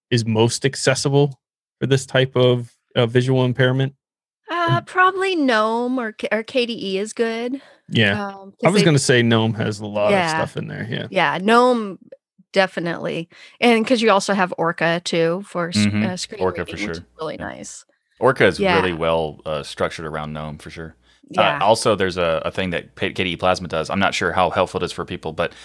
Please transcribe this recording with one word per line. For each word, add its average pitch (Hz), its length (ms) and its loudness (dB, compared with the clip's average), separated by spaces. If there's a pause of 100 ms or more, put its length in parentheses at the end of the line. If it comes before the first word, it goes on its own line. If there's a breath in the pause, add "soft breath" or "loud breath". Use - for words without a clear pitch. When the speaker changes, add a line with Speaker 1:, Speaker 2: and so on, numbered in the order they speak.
(120)
Speaker 1:
is 117 120 2
most 113 420 2
accessible 139 760 0 (380)
for 131 80 -2
this 131 180 2
type 131 300 0
of, 123 360 2 (240)
uh, 123 120 2
visual 127 360 2
impairment? 131 520 0 (560)
Speaker 2:
Uh, 339 300 0
Speaker 1:
Mm. - 60 -8
Speaker 2:
probably 370 480 2
gnome 240 640 0
or 220 140 -6
K-, - 180 -8
or 220 120 0
K 247 220 -2
D 233 80 -4 (220)
E - 20 -2
is 214 160 -6
good. 233 480 -4 (260 soft breath)
Speaker 1:
Yeah. 113 400 2
Speaker 2:
Um, 196 240 -16
'cause - 20 -20 (120)
Speaker 1:
I 165 40 4
was 196 120 4
Speaker 2:
they 160 40 4
Speaker 1:
gonna 151 140 4
say 127 220 4
gnome 113 340 4
has 107 240 -4
a 107 60 -10
lot 104 220 -2
of - 40 2
Speaker 2:
Yeah. 185 180 2
Speaker 1:
stuff 156 280 -4
in 107 100 -6
there, 101 220 -10
yeah. - 220 -6
Speaker 2:
Yeah, 160 300 0
gnome, 226 580 2 (540)
definitely. 170 760 -2 (320 loud breath)
And 226 240 4
'cause 233 160 2
you 220 100 4
also 196 220 2
have 185 240 0
Orca, 170 460 0
too, 170 420 -2
for 170 240 -6
s-, 180 80 -4
Speaker 3:
Mm-hmm. 208 260 2
Speaker 2:
uh, 107 140 -2
screen - 240 -10
Speaker 3:
Orca 90 240 -2
for 87 60 -10
Speaker 2:
reading, 95 160 -8
which 82 100 -6
Speaker 3:
sure. 87 60 -12
Speaker 2:
is - 60 -20 (100)
really 156 200 -8
Speaker 3:
Yeah. - 80 -10
Speaker 2:
nice. - 380 -16 (340)
Speaker 3:
Orca 131 260 4
is 87 140 4
Speaker 2:
Yeah. 98 160 2
Speaker 3:
really 92 180 0
well, 80 520 0
uh, 76 180 -4
structured 85 420 -6
around 76 280 -8
gnome 76 240 -10
for - 120 -18
sure. 82 260 -14 (420 soft breath)
Uh, 104 40 4
Speaker 2:
Yeah. 95 200 2
Speaker 3:
also, 110 340 4
there's 92 220 -2
a, 82 260 0
a 85 80 -6
thing 92 200 -4
that - 240 -6
P-, 95 180 -4
K 98 100 -2
D 90 100 -2
E - 20 -6
Plasma 92 320 0
does. 78 240 -4
I'm 95 80 -2
not 92 160 2
sure 90 180 0
how 90 160 2
helpful 90 320 0
it 87 40 -2
is 82 60 -4
for 85 140 -8
people, 85 260 -8
but 78 220 -4 (120)